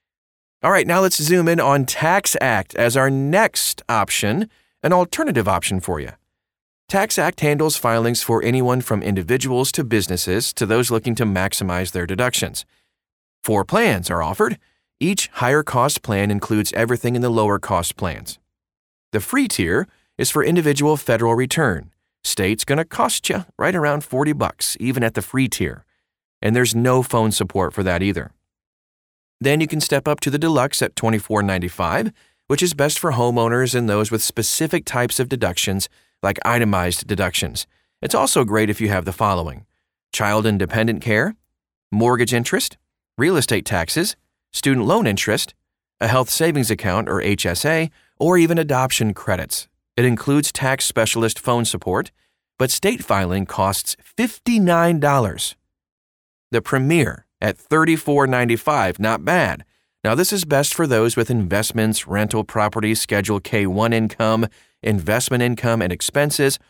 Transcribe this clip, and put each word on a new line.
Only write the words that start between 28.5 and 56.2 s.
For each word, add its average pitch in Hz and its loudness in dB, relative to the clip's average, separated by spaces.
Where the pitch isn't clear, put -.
Then 143 2
you 160 0
can 151 -2
step 139 0
up 147 0
to 143 -2
the 143 0
deluxe 147 0
at - -2
twenty-four 110 0
ninety-five, 95 -2
which 147 0
is 175 0
best 143 0
for 170 -2
homeowners 120 2
and 120 0
those 107 0
with 110 0
specific - -2
types 123 -2
of 123 -2
deductions, 98 -2
like 98 0
itemized 101 0
deductions. 90 -4
It's - -4
also 254 2
great 107 0
if 107 -4
you 107 0
have 92 2
the 95 -4
following: 85 -2
child 107 0
and 104 2
dependent 110 0
care, 120 0
mortgage 117 2
interest, 123 -2
real 165 2
estate 123 0
taxes, 104 -2
student 127 0
loan 180 2
interest, - -2
a 113 -2
health 127 2
savings 147 0
account 98 -2
or - -2
H 101 -2
S 87 -2
A, 160 0
or 175 4
even 165 4
adoption 131 0
credits. - -4
It 120 2
includes 139 2
tax 135 -2
specialist 113 0
phone 120 0
support, 95 -4
but 127 0
state - -2
filing 95 0
costs - -2
fifty-nine 175 2
dollars. 139 0